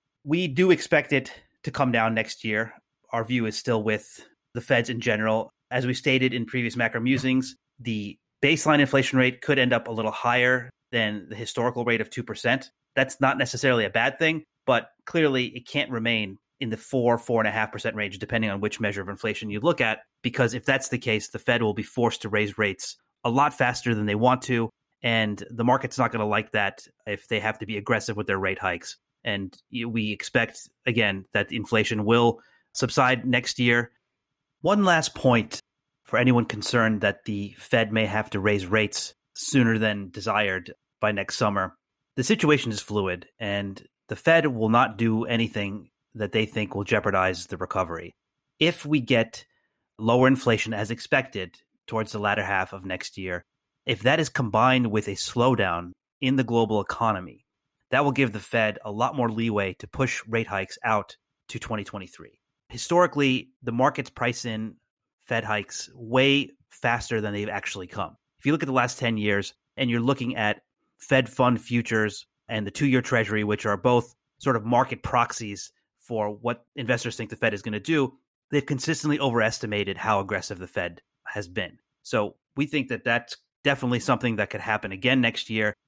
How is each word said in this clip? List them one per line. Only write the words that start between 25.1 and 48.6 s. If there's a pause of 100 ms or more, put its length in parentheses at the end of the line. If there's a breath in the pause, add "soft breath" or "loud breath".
the
market's
not
gonna
like
that (200)
if
they
have
to
be
aggressive
with
their
rate
hikes. (280)
And (180)
y-,
we
expect, (180)
again,
that
inflation
will (320 soft breath)
subside
next
year. (720)
One
last
point (440)
for
anyone
concerned
that
the
Fed
may
have
to
raise
rates (220)
sooner
than
desired (280)
by
next
summer. (420)
The
situation
is
fluid, (120)
and (260)
the
Fed
will
not
do
anything (240)
that
they
think
will
jeopardize
the
recovery. (460)
If